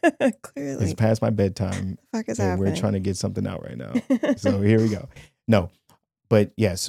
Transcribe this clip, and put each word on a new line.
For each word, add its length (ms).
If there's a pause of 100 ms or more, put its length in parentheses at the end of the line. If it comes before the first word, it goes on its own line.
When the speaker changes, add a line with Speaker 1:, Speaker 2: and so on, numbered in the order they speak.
(360)
Speaker 1:
<laughs> 60
Clearly. 420
Speaker 2:
It's 100
past 260
my 100
bedtime. 680 (140)
Speaker 1:
The 60
fuck 120
is 100
Speaker 2:
And 180
we're 80
Speaker 1:
happening? 140
Speaker 2:
trying 140
to 60
get 160
something 300
out 160
right 140
now. 160 (420)
Speaker 1:
<laughs> 20
Speaker 2:
So 260
here 180
we 80
go. 200 (380)
No. 240 (580)
But 280
yes, 320